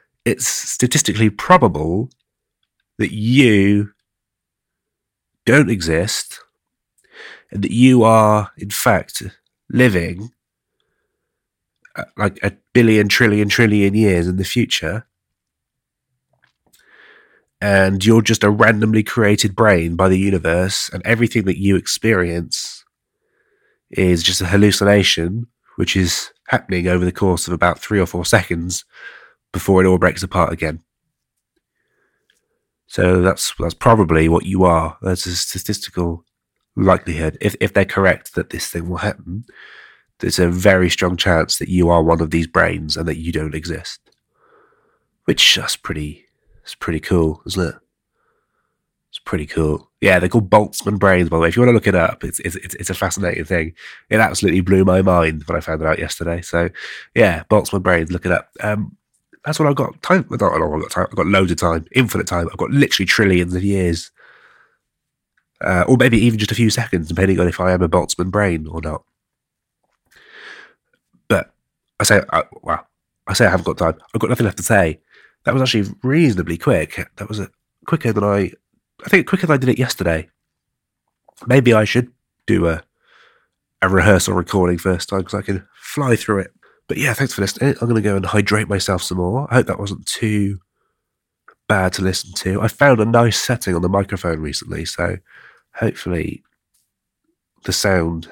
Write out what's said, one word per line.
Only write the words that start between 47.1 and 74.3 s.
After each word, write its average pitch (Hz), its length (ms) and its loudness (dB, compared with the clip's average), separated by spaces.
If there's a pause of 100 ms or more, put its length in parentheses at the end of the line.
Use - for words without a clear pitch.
isn't 92 160 -4
it? 82 120 -4 (1400)
It's - 80 -18
pretty 78 280 -8
cool. 78 440 -4 (100)
Yeah, 92 180 4
they're 90 120 0
called 104 180 0
Boltzmann 104 500 0
brains, 90 300 4
by 82 80 -2
the 82 60 2
way. 82 60 2
If 82 80 -2
you 120 60 4
wanna 123 100 6
look 110 140 2
it 98 80 2
up, - 300 0
it's, - 160 -8
it's, - 160 -8
it's, - 180 -14
it's - 160 -10
a 92 40 -6
fascinating 90 500 -4
thing. 80 300 -4 (340)
It 110 120 2
absolutely 92 420 2
blew 95 220 4
my 95 180 4
mind 82 420 2
when 82 120 -4
I 78 40 -4
found 80 220 -8
it 80 40 -2
out 78 120 0
yesterday. 85 420 -6
So, 85 300 -2 (440)
yeah, 107 360 -2
Boltzmann 101 320 0
brains, 87 280 0
look 90 140 -6
it 90 80 0
up. - 160 -4 (120)
Um, 107 360 -6 (480)
that's 151 140 -8
what 151 100 2
I've 143 60 0
got 127 280 -6
time, 185 280 0
not - 100 -6
a 80 240 0
lot 78 180 -4
of - 80 -12
time, 92 200 -4
I've - 60 -8
got 87 100 0
loads 95 240 2
of 85 80 -2
time, 82 340 -2
infinite 104 360 0
time. 87 220 -4
I've - 80 -16
got - 120 -4
literally 135 360 0
trillions 90 480 2
of 92 100 -2
years. 92 480 -2 (1500)
Uh, 90 260 0
or 127 100 4
maybe 117 220 4
even 113 200 2
just 104 140 -2
a 92 40 -4
few 113 140 2
seconds, 92 380 -4
depending 92 300 0
on 90 100 2
if 85 120 -6
I 92 120 2
am 90 100 0
a 85 60 0
Boltzmann 90 420 -2
brain 90 360 -2
or 80 140 -10
not. 78 240 -10 (2250)
But - 240 0 (480)
I 101 40 0
say, 101 180 4 (100)
I, 82 120 0 (180)
well, 78 240 -6 (400)
I 92 80 -6
say 110 120 4
I 92 40 4
haven't 90 160 -2
got 80 120 -4
time. 80 220 -2 (140)
I've 117 60 -2
got - 100 -2